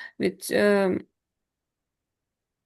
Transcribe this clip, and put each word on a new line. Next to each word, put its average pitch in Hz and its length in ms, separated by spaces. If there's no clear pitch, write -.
від, 190 300
е, 202 480